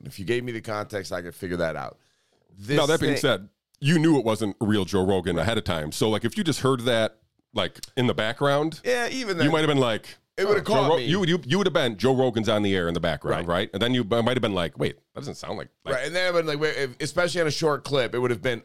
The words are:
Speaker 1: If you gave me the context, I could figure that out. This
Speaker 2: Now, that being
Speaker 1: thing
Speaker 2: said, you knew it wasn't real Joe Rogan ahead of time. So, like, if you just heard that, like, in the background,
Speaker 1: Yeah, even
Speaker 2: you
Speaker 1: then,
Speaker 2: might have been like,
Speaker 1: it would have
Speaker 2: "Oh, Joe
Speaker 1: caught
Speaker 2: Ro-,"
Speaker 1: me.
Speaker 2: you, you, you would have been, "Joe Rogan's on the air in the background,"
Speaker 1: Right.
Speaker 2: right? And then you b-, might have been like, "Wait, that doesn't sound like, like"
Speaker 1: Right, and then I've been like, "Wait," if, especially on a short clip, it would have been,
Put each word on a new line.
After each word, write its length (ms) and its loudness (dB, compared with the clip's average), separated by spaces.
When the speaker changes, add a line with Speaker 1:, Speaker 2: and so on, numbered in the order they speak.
Speaker 1:
If 140 -16
you 60 -10
gave 200 -2
me 80 -8
the 80 -8
context, 520 -8
I 100 -6
could 120 -14
figure 240 -6
that 180 -2
out. 220 -12
This 180 -4
Speaker 2:
Now, 100 4
that 140 2
being 140 0
Speaker 1:
thing 60 -2
Speaker 2:
said, 280 0
you 180 4
knew 200 6
it 80 2
wasn't 340 0
real 240 2
Joe 220 2
Rogan 320 2
ahead 180 0
of 80 -2
time. 280 -2
So, 180 0
like, 160 0
if 100 -8
you 80 -2
just 160 -2
heard 200 2
that, 360 0
like, 240 -2
in 120 2
the 40 4
background, 720 -2
Speaker 1:
Yeah, 240 0
even 300 -4
Speaker 2:
you 60 2
Speaker 1:
then, 80 4
Speaker 2:
might 80 4
have 80 2
been 100 2
like, 400 -2
Speaker 1:
it 100 0
would 120 2
have 100 -6
Speaker 2:
"Oh, 20 0
Joe 100 4
Speaker 1:
caught 100 2
Speaker 2:
Ro-," 80 4
Speaker 1:
me. 80 -4
Speaker 2:
you, 180 0
you, 220 2
you 120 2
would 80 2
have 80 0
been, 220 0
"Joe 180 2
Rogan's 340 2
on 140 4
the 120 2
air 140 0
in 60 -2
the 60 -2
background," 480 -2
Speaker 1:
Right. 140 0
Speaker 2:
right? 100 -6
And 100 -6
then 120 0
you 100 0
b-, 180 0
might 140 0
have 60 -2
been 120 0
like, 240 -4
"Wait, 180 -4
that 60 -14
doesn't 160 -12
sound 220 -10
like, 100 -12
like" 100 -4
Speaker 1:
Right, 120 -4
and 100 -6
then 120 0
I've 60 0
been 120 2
like, 140 -2
"Wait," 160 0
if, 240 -4
especially 420 0
on 40 2
a 40 0
short 340 0
clip, 300 0
it 40 -2
would 120 2
have 120 -2
been, 220 -2